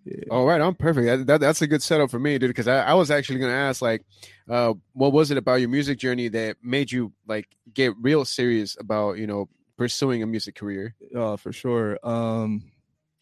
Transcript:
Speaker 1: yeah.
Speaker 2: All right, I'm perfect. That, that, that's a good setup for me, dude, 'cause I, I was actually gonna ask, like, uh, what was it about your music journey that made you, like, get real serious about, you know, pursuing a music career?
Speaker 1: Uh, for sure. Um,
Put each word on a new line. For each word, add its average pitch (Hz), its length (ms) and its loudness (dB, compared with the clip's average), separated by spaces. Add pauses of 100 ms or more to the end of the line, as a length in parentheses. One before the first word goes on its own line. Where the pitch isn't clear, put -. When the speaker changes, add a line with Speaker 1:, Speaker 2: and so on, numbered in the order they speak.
Speaker 1:
yeah. - 260 -12
Speaker 2:
All 127 140 2
right, 156 160 4
I'm 175 140 0
perfect. 147 320 0
That, 127 200 2
that, 151 140 6
that's 151 200 2
a 156 60 2
good 147 160 2
setup 151 260 2
for 120 100 -6
me, 143 180 0
dude, 120 180 0
'cause 113 140 -2
I, 131 140 2
I 143 100 4
was 165 180 4
actually 135 280 0
gonna 127 120 -2
ask, 135 300 -2
like, 113 240 0 (440)
uh, 117 240 2 (200)
what 135 180 4
was 151 200 4
it 139 60 2
about 127 180 2
your 127 140 2
music 139 300 -2
journey 123 300 -2
that 110 340 -4
made 131 280 -2
you, 123 200 -2 (160)
like, 107 200 -6 (260)
get 127 240 2
real 139 260 2
serious 117 560 -2
about, 104 380 -2
you 107 100 -6
know, 101 220 -4 (280)
pursuing 123 460 -2
a 110 40 -4
music 110 280 -6
career? 101 400 -8 (200)
Speaker 1:
Uh, 110 220 -2
for - 160 -12
sure. 113 440 -2 (100)
Um, 113 560 -2 (580)